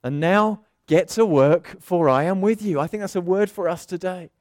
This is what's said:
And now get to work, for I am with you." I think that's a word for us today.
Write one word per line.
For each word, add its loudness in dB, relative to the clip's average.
And -6
now 0
get 4
to 2
work, 2
for 0
I 4
am -2
with 0
you." -4
I -2
think -8
that's -10
a -2
word 0
for -6
us -6
today. -8